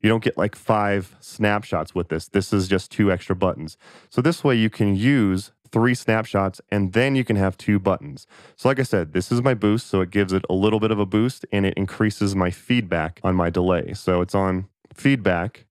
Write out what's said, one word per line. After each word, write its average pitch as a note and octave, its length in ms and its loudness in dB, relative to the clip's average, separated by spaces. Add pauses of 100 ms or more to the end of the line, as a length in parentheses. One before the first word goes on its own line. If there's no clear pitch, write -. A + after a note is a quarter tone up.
you G#2+ 80 2
don't A2+ 140 2
get, - 160 -2
like, G#2 160 0
five G2+ 640 0
snapshots G#2 720 -2
with F2 160 -4
this. D#2+ 200 -6
This - 240 0
is F#2+ 160 0
just F#2 240 -2
two G2+ 180 2
extra F2+ 240 -2
buttons. F2+ 420 -4 (340)
So B2 120 0
this E3+ 220 0
way C3+ 100 4
you A2 160 2
can G2+ 240 0
use G2+ 560 2 (220)
three A#2+ 220 0
snapshots A2 680 -2 (100)
and G2 220 -2
then C3 240 2
you B2+ 80 0
can A#2 100 -2
have F#2+ 240 0
two G#2 220 0
buttons. D#2+ 480 -4 (260)
So - 140 -2
like C3+ 100 2
I C3 60 0
said, E2+ 280 -2
this F#2 200 -2
is A#2+ 100 0
my C3 120 2
boost, G#2+ 340 0
so F#2+ 120 0
it F2+ 100 -2
gives G2 220 0
it F#2+ 160 0
a F2+ 60 0
little G#2+ 240 2
bit A2 140 0
of G#2 80 -2
a G#2 40 0
boost G#2+ 460 -2
and G2 160 0
it F#2+ 80 -2
increases G2 640 -2
my F2+ 120 0
feedback F2 760 -2
on F#2 100 2
my F2 160 0
delay. F2+ 420 0
So F#2 280 0
it's F2+ 160 -2
on F#2+ 320 -2 (260)
feedback. G2+ 760 -2